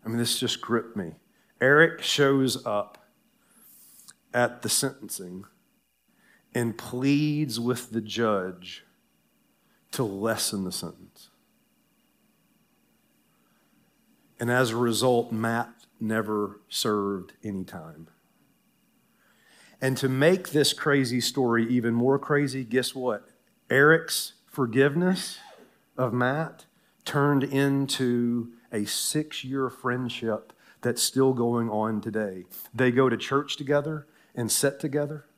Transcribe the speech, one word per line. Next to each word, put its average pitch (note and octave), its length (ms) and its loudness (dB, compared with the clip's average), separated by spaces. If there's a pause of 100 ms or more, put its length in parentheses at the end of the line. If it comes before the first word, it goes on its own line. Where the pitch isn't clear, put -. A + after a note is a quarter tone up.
I - 40 -8
mean, A2+ 100 -2
this A#2+ 200 0
just - 220 -2
gripped - 360 -2
me. E2 180 -6 (460)
Eric D#3 420 4
shows C#3 640 2
up G#2 400 -4 (1300)
at B2 280 0
the A2 60 -4
sentencing F#2+ 760 -4 (1080)
and A#2 220 -2
pleads C#3+ 840 0
with A#2+ 340 -4
the A2+ 80 -2
judge G2 840 -4 (1080)
to - 100 -2
lessen G#2 600 -2
the F2+ 80 -6
sentence. - 580 -14 (3000)
And A#2+ 100 -2
as B2 200 2
a A2+ 60 -4
result, A#2+ 540 2
Matt A2+ 380 -2 (320)
never G#2+ 680 -2
served G2+ 680 -4 (100)
any G2 180 -6
time. D#2+ 460 -16 (1700)
And C3 180 0
to C3+ 100 0
make D#3 420 4
this D3 220 4
crazy C3 480 0
story A#2 480 2
even A#2 260 2
more C3 240 4
crazy, C3+ 460 0
guess B2 300 -2
what? B2+ 340 -4 (420)
Eric's D#3 640 4 (140)
forgiveness C#3+ 920 0 (580)
of B2+ 160 0
Matt C3 540 -2 (380)
turned C#3+ 400 2
into C3 1080 0 (200)
a G#2+ 120 -2
six-year C3+ 840 -4
friendship A#2+ 840 -4 (300)
that's - 200 -2
still C3+ 300 2
going A#2 380 0
on G#2+ 300 -2
today. G2+ 440 -4 (300)
They B2+ 160 4
go B2+ 180 6
to A#2+ 80 0
church C#3+ 400 -2
together D3 500 -2 (280)
and A#2 160 -2
sit - 300 0
together. D3 440 -4 (140)